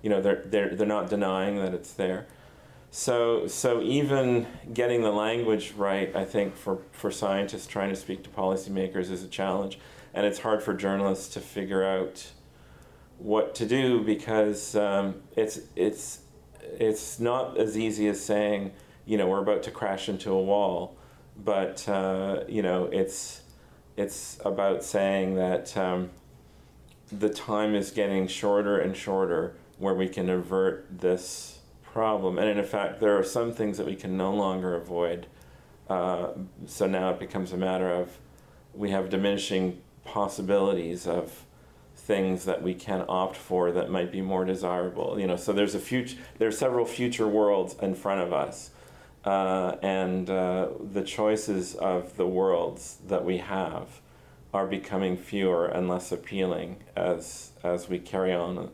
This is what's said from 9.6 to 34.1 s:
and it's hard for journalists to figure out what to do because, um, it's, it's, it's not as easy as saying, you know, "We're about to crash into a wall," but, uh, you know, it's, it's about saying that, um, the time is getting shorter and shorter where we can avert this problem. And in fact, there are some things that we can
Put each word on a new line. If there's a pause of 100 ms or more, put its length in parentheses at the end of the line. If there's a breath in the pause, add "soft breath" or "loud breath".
and
it's
hard
for
journalists
to
figure
out (920 loud breath)
what
to
do
because,
um, (160)
it's, (160)
it's, (600)
it's
not
as
easy
as
saying, (320 loud breath)
you
know,
"We're
about
to
crash
into
a
wall," (400 loud breath)
but,
uh,
you
know,
it's, (520 loud breath)
it's
about
saying
that,
um, (1000 loud breath)
the
time
is
getting
shorter
and
shorter (220 loud breath)
where
we
can
avert
this (240)
problem.
And
in
fact,
there
are
some
things
that
we
can